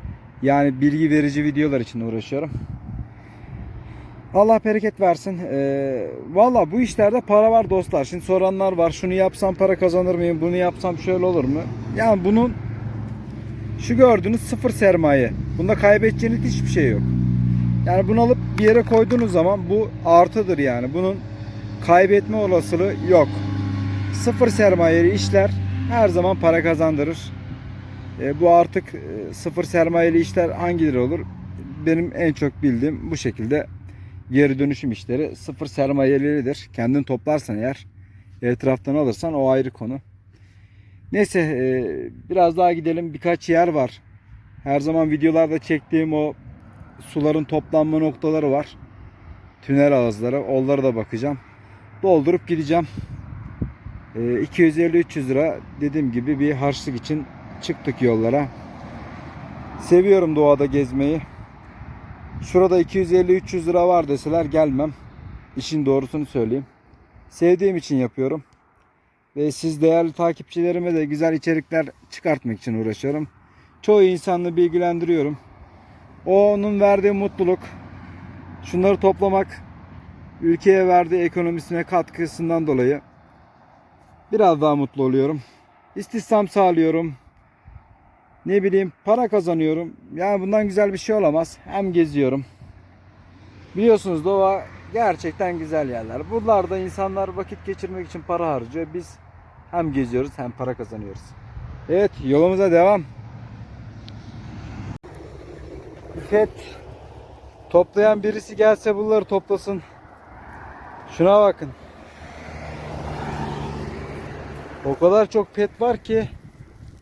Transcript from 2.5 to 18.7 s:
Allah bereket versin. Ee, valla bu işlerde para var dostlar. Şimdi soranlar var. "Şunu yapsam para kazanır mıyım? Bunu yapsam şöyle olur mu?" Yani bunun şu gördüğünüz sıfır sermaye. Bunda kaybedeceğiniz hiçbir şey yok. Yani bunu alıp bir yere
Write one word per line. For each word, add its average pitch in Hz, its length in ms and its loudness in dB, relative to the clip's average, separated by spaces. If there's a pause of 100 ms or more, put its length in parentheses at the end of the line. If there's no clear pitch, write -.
Allah 214 300 6
bereket 214 360 0
versin. 175 400 0 (100)
Ee, 139 560 -2 (260)
valla 202 400 4
bu 233 80 0
işlerde 226 400 2
para 214 300 4
var 220 200 4
dostlar. 180 340 0
Şimdi - 200 -10
soranlar 190 480 2
var. 170 180 2
"Şunu 185 220 -4
yapsam 190 420 0
para 190 240 2
kazanır 180 360 2
mıyım? 170 260 0
Bunu 175 160 0
yapsam 175 420 -2
şöyle 185 260 0
olur 175 200 2
mu?" 143 160 0 (360)
Yani 208 280 2
bunun 220 300 4 (1200)
şu 240 180 -4
gördüğünüz 226 440 6
sıfır 240 300 -4
sermaye. 156 640 4 (260)
Bunda 190 160 2
kaybedeceğiniz 214 800 2
hiçbir - 140 -2
şey 156 220 2
yok. 64 120 0 (840)
Yani 185 220 2
bunu 220 120 4
alıp 240 180 4 (200)
bir 214 60 2
yere 226 180 6